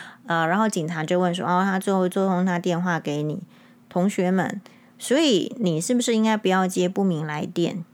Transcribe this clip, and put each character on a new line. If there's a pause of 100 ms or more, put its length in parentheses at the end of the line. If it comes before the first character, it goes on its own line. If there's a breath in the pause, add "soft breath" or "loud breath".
(280 loud breath)
呃，
然
后
警
察
就
问
说，
哦，
他
最
后
做
通
他
电
话
给
你。 (480 loud breath)
同
学
们， (380 loud breath)
所
以
你
是
不
是
应
该
不
要
接
不
明
来
电？ (100)